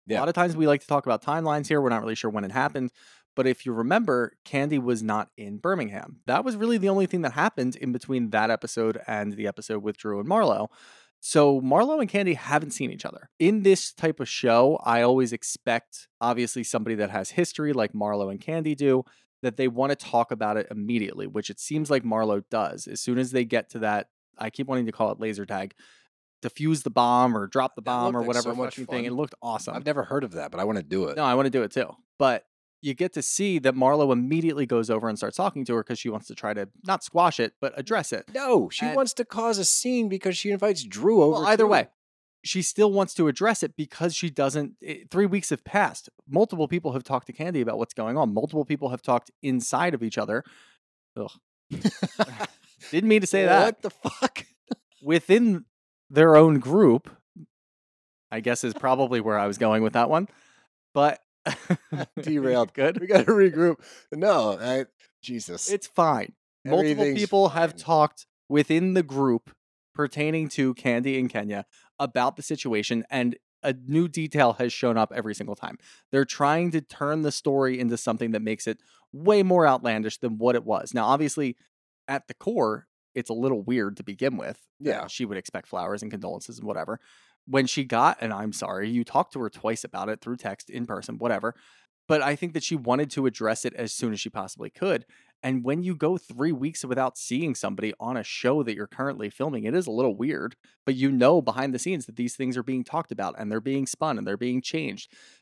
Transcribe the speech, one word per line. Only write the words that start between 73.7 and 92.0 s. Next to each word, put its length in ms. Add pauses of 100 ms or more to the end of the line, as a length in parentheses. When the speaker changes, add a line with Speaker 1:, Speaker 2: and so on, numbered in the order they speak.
Speaker 2:
new 360
detail 460
has 180
shown 240
up 180
every 200
single 220
time. 220 (340)
They're 120
trying 480
to 80
turn 420
the 100
story 480
into 160
something 360
that 100
makes 260
it 100 (340)
way 300
more 240
outlandish 520
than 200
what 160
it 100
was. 300
Now, 120
obviously, 500 (500)
at 220
the 60
core, 520 (280)
it's 160
a 40
little 280
weird 340
to 80
begin 320
with 240 (200)
that 100
Speaker 1:
Yeah. 180
Speaker 2:
she 160
would 140
expect 280
flowers 360
and 80
condolences 480
and 100
whatever. 320 (460)
When 200
she 160
got, 380
and 120
I'm 200
sorry, 380
you 120
talked 300
to 80
her 100
twice 320
about 260
it 120
through 160
text, 340
in 160
person, 320
whatever. 360 (520)